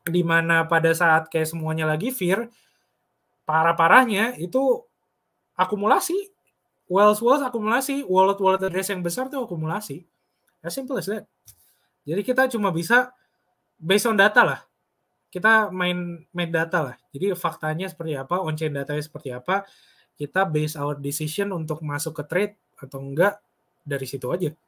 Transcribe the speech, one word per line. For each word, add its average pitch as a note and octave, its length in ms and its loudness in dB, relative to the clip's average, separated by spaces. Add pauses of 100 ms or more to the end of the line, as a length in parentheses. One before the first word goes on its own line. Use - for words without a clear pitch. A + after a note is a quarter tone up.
Di E3+ 240 0
mana E3 400 2
pada E3 320 2
saat D#3+ 320 4
kayak D#3+ 160 0
semuanya D#3+ 400 -4
lagi D#3 240 0
fear, A3 400 -2 (960)
parah-parahnya F#3+ 960 4
itu B3+ 400 0 (720)
akumulasi. A#3+ 800 0 (580)
Whales-whales G#3 540 4
akumulasi, B3 580 -2
wallet-wallet F#3+ 600 4
address F#3 260 -4
yang F#3 80 -4
besar B3 320 -4
tuh C4 160 -4
akumulasi. D#3+ 560 -6 (560)
As E3+ 160 -8
simple C4 240 -6
as D#3+ 80 -8
that. G#3 220 -8 (760)
Jadi F3 220 -4
kita B3+ 260 2
cuma G#3 220 -2
bisa A#3 400 0 (680)
based G3+ 300 2
on G#3+ 100 2
data G#3 240 6
lah. C#3 160 0 (720)
Kita G#3 400 4
main, F3+ 640 -4
main E3+ 160 -2
data E3 400 0
lah. - 40 -16 (200)
Jadi F#3 240 -2
faktanya D#3+ 480 -4
seperti D#3+ 320 -8
apa, F3 240 -4
on-chain D#3 320 -4
datanya D3 240 -4
seperti D3 320 -10
apa, F#3 320 -4 (560)
kita E3+ 240 -2
base D3+ 320 -2
our D3 240 -4
decision D#3 560 -4
untuk D#3 300 -6
masuk D3 340 -6
ke - 80 -6
trade F#3 260 -2 (220)
atau C3+ 240 -14
enggak C#3+ 400 0 (460)
dari C#3 180 -4
situ C3 240 -8
aja. F3 240 -2 (160)